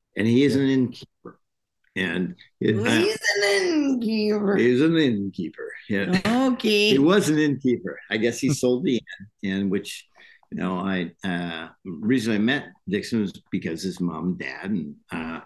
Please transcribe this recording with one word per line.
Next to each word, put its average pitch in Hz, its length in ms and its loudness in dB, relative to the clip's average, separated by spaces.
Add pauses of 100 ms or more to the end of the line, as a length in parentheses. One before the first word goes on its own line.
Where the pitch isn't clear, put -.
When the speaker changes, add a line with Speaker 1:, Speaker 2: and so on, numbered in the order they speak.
(140)
Speaker 1:
and 98 100 0
he 120 200 6
is 127 100 4
Speaker 2:
Yeah. 139 60 2
Speaker 1:
an 135 80 2
innkeeper. - 680 -4 (580)
And 90 380 -2 (260)
it, 107 140 4
Speaker 3:
He's 208 100 0
Speaker 1:
uh, 392 320 2 (240)
Speaker 3:
an - 20 2
innkeeper. 233 1120 0
Speaker 1:
he's 123 240 4
an 160 160 4
innkeeper. 98 720 -2 (200)
Yeah. 180 320 0 (320)
Speaker 3:
Okay. 214 380 2
Speaker 1:
He 135 60 6
was 165 300 4
an 151 120 2
innkeeper. 123 600 0 (100)
I 104 60 -2
guess 117 240 0
he 139 140 0
Speaker 2:
<laughs> - 0 -
Speaker 1:
sold 127 320 0
the 127 160 2 (420)
inn, 98 80 -2
and 98 180 0
which, - 380 -6 (440)
you - 80 -6
know, 92 200 -2
I, 92 320 -4 (160)
uh, 85 420 -6 (140)
reason 110 500 -2
I 104 40 2
met 123 300 0 (200)
Dixon 104 340 -2
was 92 120 -4 (180)
because 85 300 -4
his 92 180 -6
mom 82 260 -4
and 90 140 -2
dad, 73 300 -10
and, 78 260 -6 (160)
uh, 82 340 -8